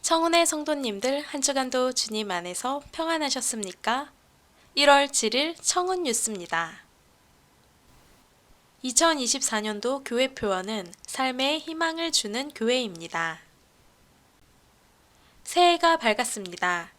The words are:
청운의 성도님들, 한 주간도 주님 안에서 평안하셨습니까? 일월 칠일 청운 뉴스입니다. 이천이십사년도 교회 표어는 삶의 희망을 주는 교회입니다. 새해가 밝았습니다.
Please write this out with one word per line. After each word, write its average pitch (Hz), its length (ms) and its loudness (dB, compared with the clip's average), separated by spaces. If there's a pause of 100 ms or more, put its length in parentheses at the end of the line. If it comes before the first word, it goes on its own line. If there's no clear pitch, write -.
청운의 330 440 4
성도님들, 285 760 -2
한 294 200 -6
주간도 262 500 0
주님 214 400 -4
안에서 180 500 -4 (100)
평안하셨습니까? 269 1200 -2 (640)
일월 277 360 6
칠일 277 440 0
청운 359 480 0
뉴스입니다. 175 840 -4 (2000)
이천이십사년도 254 1200 0
교회 262 280 0
표어는 190 600 -4 (120)
삶의 262 540 -2
희망을 330 520 -4
주는 254 420 -2
교회입니다. 170 840 -2 (2000)
새해가 339 540 6
밝았습니다. 185 1000 0